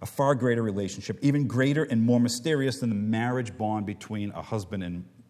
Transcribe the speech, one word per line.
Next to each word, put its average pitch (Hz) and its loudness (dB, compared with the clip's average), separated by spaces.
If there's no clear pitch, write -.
a - -12
far 139 2
greater 117 2
relationship, 101 -4
even 143 4
greater 135 2
and 117 2
more 120 6
mysterious 131 2
than 123 -2
the 113 0
marriage 110 -2
bond 107 -2
between 104 -6
a 85 -10
husband 98 -6
and, 87 -8